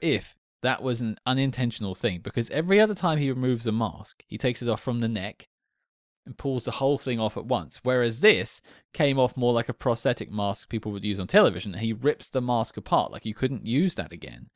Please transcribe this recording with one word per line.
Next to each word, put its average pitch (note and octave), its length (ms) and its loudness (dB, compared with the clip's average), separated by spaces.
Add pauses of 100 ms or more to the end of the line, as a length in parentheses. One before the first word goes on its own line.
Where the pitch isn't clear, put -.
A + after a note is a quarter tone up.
if D3 340 0 (240)
that A#2+ 200 0
was A#2+ 200 -2
an A2 260 -4
unintentional C3 640 0
thing, F#2 280 -2
because - 300 -4
every F3+ 300 4
other G#3+ 140 4
time D#3+ 240 0
he C#3 140 2
removes B2+ 340 0
a A2 60 2
mask, - 560 -4
he G#2+ 100 -8
takes B2+ 240 -2
it A#2+ 60 -2
off A2 120 0
from A#2+ 200 -2
the A2+ 80 0
neck G#2 400 -6 (760)
and - 140 -16
pulls C3 280 -4
the B2 40 -2
whole C#3 280 2
thing A#2+ 200 -4
off A2 180 -2
at F#2+ 100 -8
once. G#2 360 -4
Whereas B2 380 2
this D3 420 4 (300)
came C#3 260 2
off B2+ 180 4
more B2 160 4
like A#2 160 0
a A#2 60 -4
prosthetic A#2+ 560 0
mask G2+ 380 -4
people A2 240 -4
would G2 120 -8
use G2+ 140 -2
on F#2+ 80 -4
television, G#2+ 460 4
and G2+ 100 -6
he A2+ 100 0
rips B2+ 380 -2
the C3 100 -2
mask B2 360 0
apart. - 340 0
Like, - 160 -12
you A2 80 -4
couldn't C3 320 -4
use C#3+ 300 2
that - 160 -6
again. - 440 -16